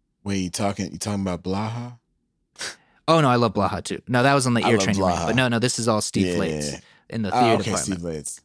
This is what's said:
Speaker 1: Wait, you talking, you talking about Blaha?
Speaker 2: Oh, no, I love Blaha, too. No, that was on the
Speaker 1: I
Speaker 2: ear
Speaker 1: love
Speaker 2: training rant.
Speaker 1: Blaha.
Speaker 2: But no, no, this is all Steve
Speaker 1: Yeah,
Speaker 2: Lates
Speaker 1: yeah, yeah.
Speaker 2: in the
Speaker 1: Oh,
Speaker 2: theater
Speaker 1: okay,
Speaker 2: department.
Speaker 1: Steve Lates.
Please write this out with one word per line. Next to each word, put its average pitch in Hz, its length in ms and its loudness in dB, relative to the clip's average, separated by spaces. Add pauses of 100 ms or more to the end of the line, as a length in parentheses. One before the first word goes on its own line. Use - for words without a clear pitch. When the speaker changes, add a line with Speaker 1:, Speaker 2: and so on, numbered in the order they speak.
(240)
Speaker 1:
Wait, 101 140 -2
you 92 120 -2
talking, 101 420 -4
you 82 60 -12
talking 101 240 -4
about 90 220 -4
Blaha? 113 540 -6 (1120)
Speaker 2:
Oh, 160 120 4
no, 143 100 4
I 123 60 4
love 117 180 4
Blaha, 95 300 -2
too. - 240 -8
No, 123 160 2
that 139 100 4
was 131 140 2
on 120 60 2
the 110 100 2
Speaker 1:
I 110 60 2
Speaker 2:
ear 113 80 6
Speaker 1:
love 98 80 2
Speaker 2:
training 98 180 2
rant. 87 160 2
Speaker 1:
Blaha. 85 80 -2
Speaker 2:
But 113 80 0
no, 127 140 4
no, 117 100 0
this 120 200 0
is 113 80 -2
all 107 140 2
Steve 95 260 0
Speaker 1:
Yeah, 90 80 0
Speaker 2:
Lates 78 300 -2
Speaker 1:
yeah, 73 80 -6
yeah. 71 60 -12 (300)
Speaker 2:
in 117 140 -6
the 95 120 -4
Speaker 1:
Oh, 127 40 4
Speaker 2:
theater 113 160 4
Speaker 1:
okay, 101 160 0
Speaker 2:
department. 95 300 -2
Speaker 1:
Steve 85 100 -6
Lates. 76 340 -10